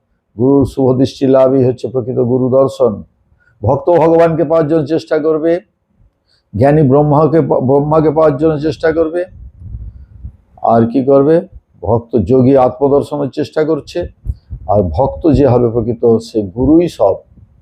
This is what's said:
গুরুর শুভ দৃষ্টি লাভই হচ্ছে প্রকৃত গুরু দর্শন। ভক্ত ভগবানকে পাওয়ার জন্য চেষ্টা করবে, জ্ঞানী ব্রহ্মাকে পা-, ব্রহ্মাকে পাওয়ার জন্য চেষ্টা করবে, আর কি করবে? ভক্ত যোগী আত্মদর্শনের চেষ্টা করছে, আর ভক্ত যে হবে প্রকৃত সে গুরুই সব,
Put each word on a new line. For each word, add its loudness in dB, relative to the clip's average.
গুরুর 2
শুভ -2
দৃষ্টি -2
লাভই 2
হচ্ছে -4
প্রকৃত -6
গুরু 0
দর্শন। 0
ভক্ত -2
ভগবানকে 2
পাওয়ার 0
জন্য 0
চেষ্টা -2
করবে, -2
জ্ঞানী 4
ব্রহ্মাকে 2
পা-, 0
ব্রহ্মাকে 0
পাওয়ার 0
জন্য -2
চেষ্টা -4
করবে, -4
আর 2
কি -2
করবে? 2
ভক্ত -2
যোগী 2
আত্মদর্শনের 0
চেষ্টা -6
করছে, -6
আর 0
ভক্ত -2
যে 2
হবে 2
প্রকৃত 0
সে -6
গুরুই 0
সব, 0